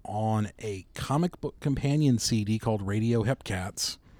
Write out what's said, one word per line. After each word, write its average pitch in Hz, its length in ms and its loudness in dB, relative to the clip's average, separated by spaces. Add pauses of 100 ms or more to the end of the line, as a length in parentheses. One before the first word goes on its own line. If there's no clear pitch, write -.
on 107 460 0 (120)
a 101 320 -8
comic 165 480 -2
book - 200 -8
companion 139 580 4
C 110 240 2
D 107 160 0
called 107 260 0
Radio 110 380 2
Hepcats. 101 720 -4 (220)